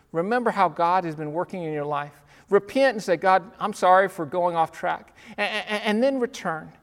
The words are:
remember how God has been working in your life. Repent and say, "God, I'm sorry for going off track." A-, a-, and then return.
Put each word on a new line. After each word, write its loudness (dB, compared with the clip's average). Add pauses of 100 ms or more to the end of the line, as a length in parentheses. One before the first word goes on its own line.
(120)
remember 0
how 2
God 0
has -6
been -8
working -6
in -6
your -4
life. -6 (360)
Repent 2
and -8
say, 0
"God, 2 (100)
I'm -4
sorry 4
for -8
going -2
off 0
track." -6 (220)
A-, -2
a-, -4
and 0
then 0
return. -6 (120)